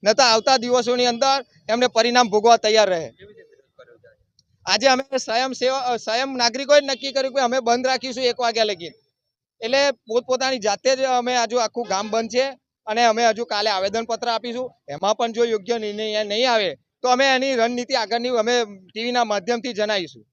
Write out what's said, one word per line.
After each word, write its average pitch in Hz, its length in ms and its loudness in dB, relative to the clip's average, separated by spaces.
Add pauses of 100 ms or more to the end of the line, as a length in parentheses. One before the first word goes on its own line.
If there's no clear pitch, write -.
ન 233 100 4
તો 269 100 4
આવતા 233 340 4
દિવસોની 247 480 0
અંદર 247 400 0 (240)
એમને 240 180 2
પરિણામ 240 420 2
ભોગવા 214 280 6
તૈયાર 214 320 4
રહે. 160 240 -4 (1500)
આજે 208 220 2
અમે 269 300 2
સ્વયં 254 360 -2
સેવા, 254 240 -2
અ, 247 200 -2
સ્વયં 254 400 -4
નાગરિકોએ 254 440 4
જ - 20 -4
નક્કી 269 280 -6
કર્યું 262 220 -4
કે 269 80 0
અમે 247 180 0
બંધ 240 280 0
રાખીશું 254 360 -4
એક 240 160 -2
વાગ્યા 226 240 0
લગી. 175 280 -6 (680)
એટલે 269 300 0
પોતપોતાની 254 680 -4
જાતે 208 360 0
જ 262 40 -8
અમે, 254 360 0
આજુ 233 220 0
આખું 233 320 -4
ગામ 196 200 -4
બંધ 226 200 -2
છે 254 300 -4 (260)
અને 226 200 0
અમે 233 220 4
હજુ 220 180 0
કાલે 208 240 -2
આવેદનપત્ર 220 580 -4
આપીશું. 240 440 -6 (160)
એમાં 185 280 0
પણ 233 160 -2
જો 233 140 0
યોગ્ય 220 320 -2
નિર્ણય 214 460 -4
નહીં 220 280 0
આવે 196 260 0 (240)
તો 247 60 -2
અમે 254 180 4
એની 262 300 2
રણનીતિ 240 380 -2
આગળની 233 360 -2
અમે 240 360 0 (280)
ટી 220 100 -8
વી 240 80 -4
ના 247 120 2
માધ્યમથી 220 500 -4
જણાવીશું. 180 600 -4